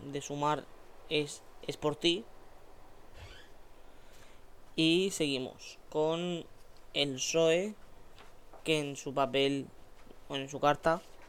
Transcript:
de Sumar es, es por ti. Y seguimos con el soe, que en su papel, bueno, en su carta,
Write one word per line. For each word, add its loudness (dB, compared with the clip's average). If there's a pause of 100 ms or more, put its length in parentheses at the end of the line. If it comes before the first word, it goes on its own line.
(120)
de -4
Sumar 0 (440)
es, 0 (240)
es -4
por 2
ti. 2 (2500)
Y 6
seguimos -2 (120)
con 0 (480)
el 0
soe, 4 (880)
que 4
en -2
su -6
papel, 4 (600)
bueno, -4
en -10
su -6
carta, 4 (280)